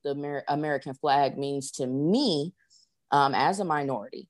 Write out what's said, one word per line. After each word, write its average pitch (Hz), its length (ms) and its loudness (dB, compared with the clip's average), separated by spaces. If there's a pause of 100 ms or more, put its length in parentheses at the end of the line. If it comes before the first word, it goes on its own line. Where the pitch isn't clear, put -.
the 143 80 -2
Amer-, 143 360 -4
American 143 480 -2
flag 139 420 2
means 139 360 -4
to 139 140 -4
me, 160 680 2 (580)
um, 139 240 4
as 160 240 2
a 196 60 -2
minority, 139 640 -4